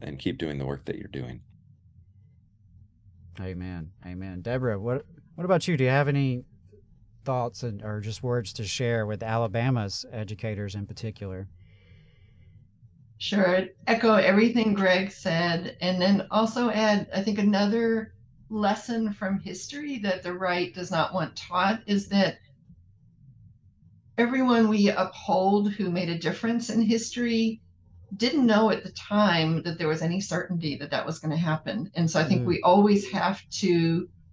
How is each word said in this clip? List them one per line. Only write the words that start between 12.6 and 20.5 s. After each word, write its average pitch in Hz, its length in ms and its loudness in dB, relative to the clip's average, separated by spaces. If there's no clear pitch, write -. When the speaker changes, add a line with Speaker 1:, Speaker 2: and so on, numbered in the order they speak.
Speaker 3:
Sure. 185 460 2
Echo 226 300 4
everything 220 580 4
Greg 190 380 2
said, 170 680 -2
and 180 200 0
then 196 300 4
also 220 400 0
add, 208 420 2
I 190 80 -2
think, 202 160 -2
another 214 760 2
lesson 214 640 -2
from 196 260 -2
history 285 600 -10
that 185 240 -2
the 180 100 -6
right 180 400 -2